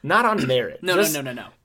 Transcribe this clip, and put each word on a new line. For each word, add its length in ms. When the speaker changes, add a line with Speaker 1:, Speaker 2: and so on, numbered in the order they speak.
Speaker 1:
Not 240
on 220
merit. 340
Speaker 2:
No, 140
no, 60
Speaker 1:
Just 120
Speaker 2:
no, 80
no, 120
no. 140